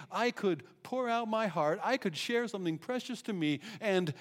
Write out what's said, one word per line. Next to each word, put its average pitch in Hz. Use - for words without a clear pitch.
"I 226
could 170
pour 247
out 233
my 220
heart, 160
I 226
could 160
share 240
something 175
precious 247
to 220
me, 151
and 185